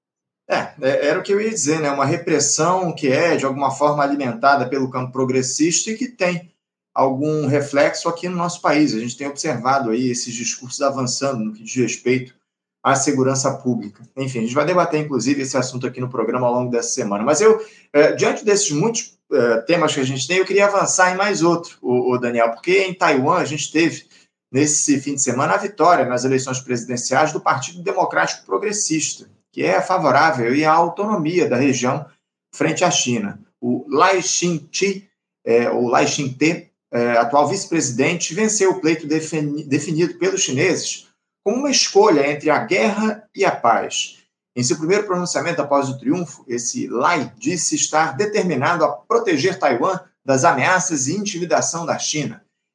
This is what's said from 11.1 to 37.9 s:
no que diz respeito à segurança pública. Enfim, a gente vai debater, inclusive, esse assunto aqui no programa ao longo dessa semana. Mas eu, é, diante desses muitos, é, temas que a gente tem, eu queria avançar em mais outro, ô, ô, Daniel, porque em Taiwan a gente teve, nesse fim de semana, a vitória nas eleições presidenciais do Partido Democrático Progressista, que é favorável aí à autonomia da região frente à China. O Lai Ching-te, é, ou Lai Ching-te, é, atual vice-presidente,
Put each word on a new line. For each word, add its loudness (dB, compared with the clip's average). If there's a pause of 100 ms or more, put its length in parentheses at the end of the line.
no -6
que -16
diz -12
respeito -2 (480)
à 2
segurança 0
pública. -6 (120)
Enfim, -6
a -2
gente -4
vai 2
debater, 0
inclusive, 0
esse -4
assunto -4
aqui -6
no -6
programa 0
ao 2
longo -2
dessa -2
semana. -2
Mas 2
eu, 6 (320)
é, 6
diante 0
desses 2
muitos, -2 (140)
é, 4
temas 2
que -2
a 0
gente -4
tem, 2
eu 2
queria 4
avançar 2
em -4
mais 0
outro, 0
ô, 2
ô, 0
Daniel, 2
porque 2
em -4
Taiwan 2
a 0
gente -6
teve, 0 (460)
nesse 2
fim -6
de -2
semana, 0
a 2
vitória 2
nas -4
eleições 0
presidenciais -2
do -6
Partido -4
Democrático -2
Progressista, -4 (280)
que -4
é 2
favorável 2
aí 2
à 4
autonomia 2
da 0
região 0 (500)
frente 0
à 4
China. -2 (180)
O -4
Lai 4
Ching-te, -4 (380)
é, 4
ou 0
Lai 2
Ching-te, -2 (220)
é, 0
atual 4
vice-presidente, -2